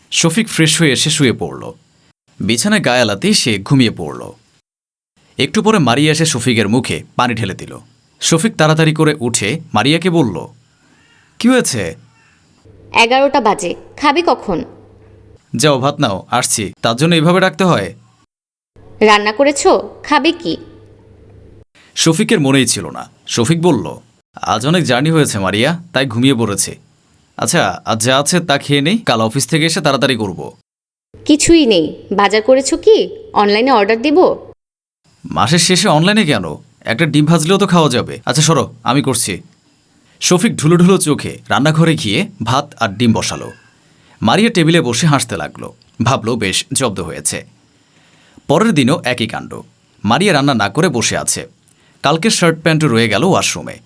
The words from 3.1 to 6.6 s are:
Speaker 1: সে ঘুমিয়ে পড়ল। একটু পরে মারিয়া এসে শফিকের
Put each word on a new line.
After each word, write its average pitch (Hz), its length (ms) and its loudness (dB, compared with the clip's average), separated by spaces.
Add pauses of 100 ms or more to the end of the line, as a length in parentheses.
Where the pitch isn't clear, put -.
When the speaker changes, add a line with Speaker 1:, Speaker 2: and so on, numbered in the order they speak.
Speaker 1:
সে 107 320 -2
ঘুমিয়ে 127 260 2
পড়ল। 69 400 -12 (1080)
একটু 147 240 -2
পরে 214 160 2
মারিয়া 143 340 2
এসে 156 140 0
শফিকের 113 440 0